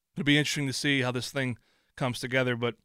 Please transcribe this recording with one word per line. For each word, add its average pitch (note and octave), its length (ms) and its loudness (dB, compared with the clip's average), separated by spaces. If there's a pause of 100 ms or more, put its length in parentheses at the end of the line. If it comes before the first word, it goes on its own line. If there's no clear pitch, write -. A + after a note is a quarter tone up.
(140)
It'll D3+ 100 -4
be C#3+ 140 6
interesting C#3+ 300 0
to B2+ 40 -2
see C#3 280 0
how B2+ 100 0
this A#2+ 200 -4
thing C3 280 -4 (380)
comes B2 240 -4
together, B2+ 340 0
but A#2 300 -4